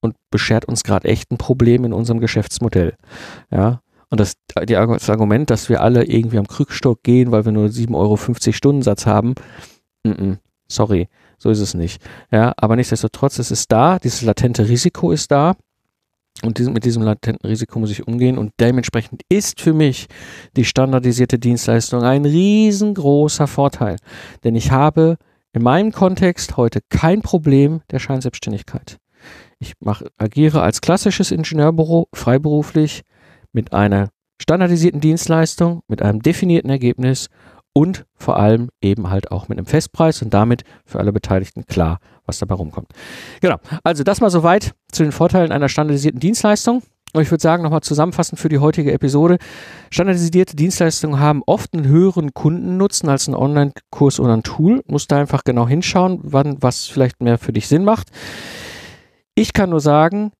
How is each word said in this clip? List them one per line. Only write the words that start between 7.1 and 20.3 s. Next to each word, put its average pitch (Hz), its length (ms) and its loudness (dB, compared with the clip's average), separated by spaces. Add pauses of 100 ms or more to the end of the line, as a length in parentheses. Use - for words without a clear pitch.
weil 110 140 2
wir 113 80 0
nur 107 160 2
sieben 117 260 -4
Euro 104 220 2
fünfzig - 400 -2
Stundensatz 135 500 0
haben, 110 280 0 (680)
mm, 113 60 2
mm, 95 280 -4 (300)
sorry, 101 400 -2 (300)
so - 100 -2
ist 107 120 0
es 98 140 -4
nicht. 85 280 -6 (280)
Ja, 110 260 2
aber 110 200 0
nichtsdestotrotz, 120 600 -2
es 120 120 -6
ist - 200 -4
da, 147 280 4
dieses - 240 -4
latente 113 460 0
Risiko 170 440 0
ist - 180 -4
da. 151 240 2 (880)
Und 113 160 -4
diesem, 123 140 0
mit 113 120 -4
diesem 117 180 0
latenten 107 440 -4
Risiko 110 320 -4
muss 110 120 -2
ich - 160 -8
umgehen. 123 320 0
Und 107 200 -6
dementsprechend 117 680 -2
ist - 320 -2
für 160 140 2
mich 151 320 0 (500)